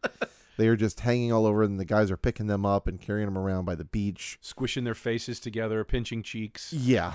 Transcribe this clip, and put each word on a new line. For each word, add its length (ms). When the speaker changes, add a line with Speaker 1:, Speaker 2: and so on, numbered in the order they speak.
Speaker 1:
<laughs> 40
Speaker 2:
They 120
are 80
just 240
hanging 320
all 140
over, 180
and 160
the 40
guys 280
are 40
picking 300
them 180
up 220
and 140
carrying 260
them 100
around 280
by 100
the 100
beach. 560
Speaker 1:
Squishing 440
their 100
faces 460
together, 420
pinching 400
cheeks. 500
Speaker 2:
Yeah. 420